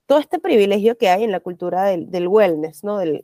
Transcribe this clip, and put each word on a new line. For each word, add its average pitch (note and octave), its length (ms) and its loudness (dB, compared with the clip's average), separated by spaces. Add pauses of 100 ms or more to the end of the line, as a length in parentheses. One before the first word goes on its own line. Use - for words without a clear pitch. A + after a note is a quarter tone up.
todo C#4 140 2
este E4 200 -4
privilegio A3 600 2
que G3+ 100 2
hay F#3+ 160 2
en G#3+ 80 -2
la F3+ 80 -4
cultura F3+ 440 -4
del, F#3 260 -2
del F3 180 -4
wellness, E3+ 560 0
¿no? G#3 140 -6
Del D#3+ 260 -4